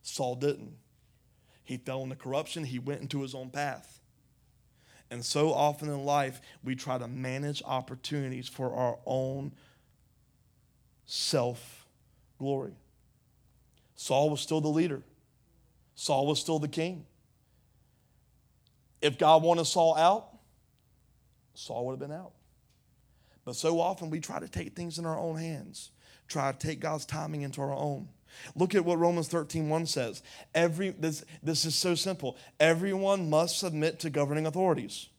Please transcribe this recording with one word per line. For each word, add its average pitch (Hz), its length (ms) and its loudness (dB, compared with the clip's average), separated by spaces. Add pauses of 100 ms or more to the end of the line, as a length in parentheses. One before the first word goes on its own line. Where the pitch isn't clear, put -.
Saul 127 320 -4
didn't. 123 420 -2 (880)
He 127 140 -10
fell 131 240 -8
into 131 140 -8
corruption. 147 480 -4
He 127 160 -6
went 131 220 -6
into 139 200 -4
his 131 140 -8
own 131 160 -10
path. 135 500 -6 (1080)
And 120 120 -8
so 151 300 2
often 147 360 0
in 139 140 -4
life, 139 380 0 (220)
we 131 120 -2
try 131 220 -4
to 123 100 -6
manage 131 540 -4
opportunities 131 880 -6
for 127 260 -6
our 120 320 0
own 131 480 -4 (1500)
self-glory. - 1700 -4 (1200)
Saul 143 360 2
was 143 100 -2
still 156 200 0
the 151 60 0
leader. 151 360 0 (920)
Saul 139 340 0
was 147 120 2
still 160 200 0
the 151 80 -2
king. 165 380 -4 (2000)
If 143 160 2
God 160 260 8
wanted 170 220 6
Saul 165 320 4
out, 185 420 4 (1120)
Saul 120 320 -6
would 127 60 -4
have 131 80 -8
been 143 180 -8
out. 185 160 -16 (1120)
But 123 140 -8
so 170 240 2
often 180 280 -2
we 156 120 -4
try - 180 -8
to - 80 -8
take - 280 -6
things 175 220 -8
in 165 80 -6
our 160 140 -2
own 165 180 -4
hands, 156 540 -10 (360)
try 139 260 0
to 131 40 -10
take 156 220 -4
God's 156 260 -4
timing 156 360 -4
into 139 200 -6
our 139 120 -2
own. 139 340 -4 (480)
Look 185 200 2
at 180 100 6
what 175 140 4
Romans 170 280 4
thirteen 160 400 0
one 160 200 2
says. 120 360 -4 (320)
Every, 170 360 4
this, 156 340 -4 (180)
this 156 220 2
is 160 100 -2
so 180 200 2
simple. 156 420 -2 (240)
Everyone 190 680 4
must 165 300 4
submit 160 420 0
to 160 80 -4
governing 147 360 0
authorities. 160 720 0